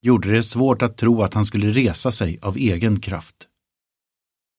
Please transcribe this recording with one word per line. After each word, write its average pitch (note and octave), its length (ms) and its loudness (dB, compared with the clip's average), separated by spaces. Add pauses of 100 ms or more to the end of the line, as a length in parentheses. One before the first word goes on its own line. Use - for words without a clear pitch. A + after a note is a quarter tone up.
gjorde A2 300 2
det A2+ 100 2
svårt B2 400 0
att A2+ 140 -2
tro A2+ 260 2
att F#2+ 120 -2
han G#2+ 100 2
skulle G#2 260 0
resa B2 420 0
sig E2+ 300 -4
av G2 140 -4
egen G#2 440 0
kraft. F#2 360 -10 (1200)